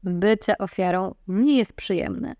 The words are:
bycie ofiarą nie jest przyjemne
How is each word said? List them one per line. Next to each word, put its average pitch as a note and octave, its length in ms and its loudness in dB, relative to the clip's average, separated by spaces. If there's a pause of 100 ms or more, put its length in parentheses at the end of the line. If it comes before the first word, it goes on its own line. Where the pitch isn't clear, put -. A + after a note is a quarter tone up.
bycie G3+ 540 2
ofiarą F#3 580 -2 (120)
nie B3 300 4
jest A3+ 160 0
przyjemne - 680 -4